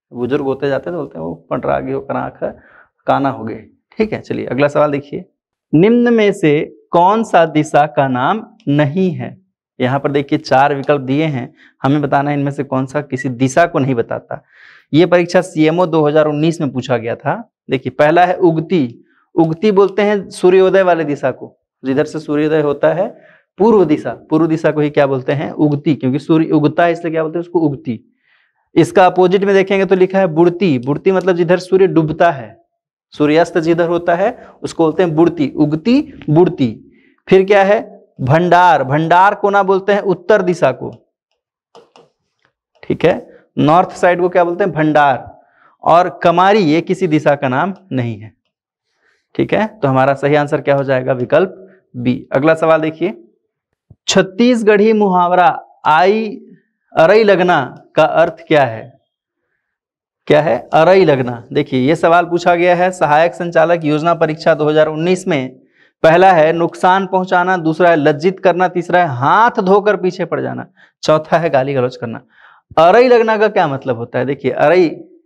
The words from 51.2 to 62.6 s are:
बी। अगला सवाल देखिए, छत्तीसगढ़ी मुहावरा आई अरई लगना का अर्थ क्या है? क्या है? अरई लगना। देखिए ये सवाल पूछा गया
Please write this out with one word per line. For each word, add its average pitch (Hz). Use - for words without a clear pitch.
बी। 123
अगला 147
सवाल 160
देखिए, 156
छत्तीसगढ़ी 214
मुहावरा 180
आई 196
अरई 196
लगना 175
का 156
अर्थ 156
क्या 147
है? 117
क्या 151
है? 135
अरई 175
लगना। 123
देखिए 139
ये 160
सवाल 170
पूछा 175
गया 175